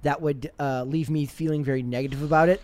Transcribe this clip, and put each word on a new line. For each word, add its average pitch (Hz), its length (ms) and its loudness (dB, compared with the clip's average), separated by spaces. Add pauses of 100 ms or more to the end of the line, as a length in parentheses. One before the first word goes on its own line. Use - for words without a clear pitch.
that 147 200 0
would, 143 380 -4
uh, 131 260 -2
leave 147 240 -2
me 151 160 0
feeling 156 380 -2
very 131 180 0
negative 135 400 -4
about 156 260 6
it. 185 160 4